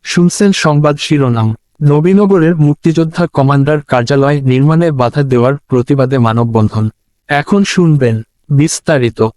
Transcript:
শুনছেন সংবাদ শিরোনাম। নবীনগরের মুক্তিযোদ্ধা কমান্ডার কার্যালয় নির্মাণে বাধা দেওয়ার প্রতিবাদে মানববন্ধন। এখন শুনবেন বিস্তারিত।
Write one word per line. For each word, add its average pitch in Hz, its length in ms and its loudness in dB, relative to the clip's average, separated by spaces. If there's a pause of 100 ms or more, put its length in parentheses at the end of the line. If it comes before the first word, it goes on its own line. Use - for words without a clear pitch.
শুনছেন 180 500 0
সংবাদ 147 440 0
শিরোনাম। 120 580 -2 (280)
নবীনগরের 175 720 2
মুক্তিযোদ্ধা 160 720 0
কমান্ডার 143 540 0
কার্যালয় 139 600 0
নির্মাণে 147 500 2
বাধা 127 320 -2
দেওয়ার 127 340 0
প্রতিবাদে 135 640 -2
মানববন্ধন। 113 720 -2 (380)
এখন 147 360 0
শুনবেন 135 580 0 (260)
বিস্তারিত। 135 880 0